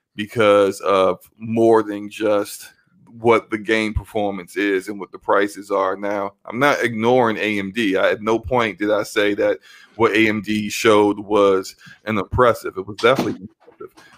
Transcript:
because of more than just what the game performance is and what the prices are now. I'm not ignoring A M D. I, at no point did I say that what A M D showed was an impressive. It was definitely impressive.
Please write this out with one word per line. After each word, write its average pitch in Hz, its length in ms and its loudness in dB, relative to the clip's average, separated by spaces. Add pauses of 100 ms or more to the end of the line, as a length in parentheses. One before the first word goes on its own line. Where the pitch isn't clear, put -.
(160)
because 101 640 2
of 92 380 2 (180)
more 113 460 2
than 104 260 -8
just 104 640 -4 (500)
what 113 280 2
the 113 100 -6
game 107 360 -2
performance 98 600 -8
is 98 320 -2
and 104 100 -12
what 92 140 -14
the 95 80 -18
prices 101 500 -2
are 95 260 0
now. 101 380 -6 (120)
I'm 110 120 -10
not 127 240 0
ignoring 117 540 0
A 101 240 -2
M 98 100 -6
D. 98 260 -2
I, 95 140 2
at 98 120 -4
no 110 180 0
point 113 360 -2
did 104 140 -2
I 104 140 0
say 104 300 0
that 104 240 0 (360)
what 107 160 2
A 110 180 2
M 107 140 -2
D 107 260 -4
showed 104 520 4
was 98 560 2 (300)
an 107 120 -4
impressive. 113 580 0
It 95 120 -6
was 101 80 -14
definitely 113 460 0
impressive. - 520 -20 (240)